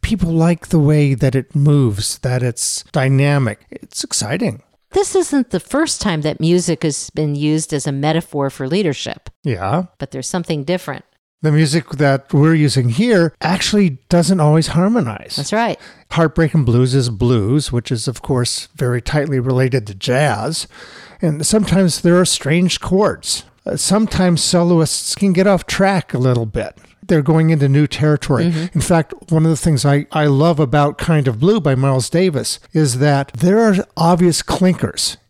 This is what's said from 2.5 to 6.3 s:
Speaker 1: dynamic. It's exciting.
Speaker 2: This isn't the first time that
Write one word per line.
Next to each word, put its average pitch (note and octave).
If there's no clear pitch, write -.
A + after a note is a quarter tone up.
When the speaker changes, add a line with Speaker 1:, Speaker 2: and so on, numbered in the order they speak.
Speaker 1:
dynamic. C3+
It's -
exciting. D#3
Speaker 2:
This G4
isn't C#4
the F#3
first -
time E3
that D3+